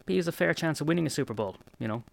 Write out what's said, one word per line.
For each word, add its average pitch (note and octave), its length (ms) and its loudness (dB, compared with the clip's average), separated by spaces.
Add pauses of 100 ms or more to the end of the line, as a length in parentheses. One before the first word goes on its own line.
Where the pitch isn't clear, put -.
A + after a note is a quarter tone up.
he F#3 80 2
has F3 100 2
a E3 60 0
fair E3+ 220 2
chance D#3+ 260 -2
of D3+ 80 0
winning E3+ 180 4
a C3 40 -2
Super B2+ 240 -2
Bowl, G2+ 220 -2 (220)
you A#2 80 -6
know. A2 160 -4 (100)